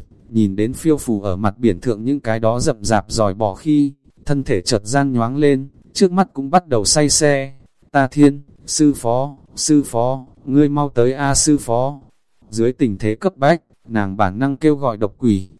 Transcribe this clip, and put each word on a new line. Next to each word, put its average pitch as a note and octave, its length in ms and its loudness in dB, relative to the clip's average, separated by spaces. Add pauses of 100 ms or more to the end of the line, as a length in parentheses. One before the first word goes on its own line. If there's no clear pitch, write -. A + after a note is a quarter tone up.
(340)
nhìn G#2 220 2
đến A2 180 -2
phiêu D#3 240 0
phù G#2+ 240 -4
ở G2 140 -2
mặt G2+ 220 -2
biển G#2+ 220 0
thượng A2 240 -4
những C#3 160 -4
cái A2+ 200 -4
đó A2+ 200 0
rậm A2+ 240 -2
rạp G#2 240 0
dòi G#2 260 -2
bò G2+ 200 -2
khi, D3 400 0 (320)
thân C#3+ 180 0
thể G#2 180 -2
chợt G2+ 240 -2
gian C#3 280 0
nhoáng A#2+ 240 -2
lên, C#3 300 2 (260)
trước F#3 180 2
mắt F#3 220 0
cũng C3+ 160 -8
bắt F3 180 0
đầu A2+ 180 0
say D3 240 2
xe. C3+ 440 0 (380)
Ta C3+ 160 2
thiên, C#3+ 340 4 (240)
sư D3 300 2
phó, C3 420 -2 (180)
sư D3 300 2
phó, B2+ 400 -2 (200)
ngươi C#3+ 240 4
mau C#3+ 200 -2
tới B2 240 2
a C#3 220 0
sư D3 220 2
phó. C3 440 -2 (480)
Dưới A2+ 240 0
tình A2 240 -2
thế G#2+ 180 -2
cấp - 220 -4
bách, D3 240 2 (260)
nàng G2+ 300 -2
bản G2+ 220 0
năng C3+ 180 -2
kêu D3+ 180 2
gọi C3 220 -4
độc G#2 200 -4
quỷ, G2 320 0 (100)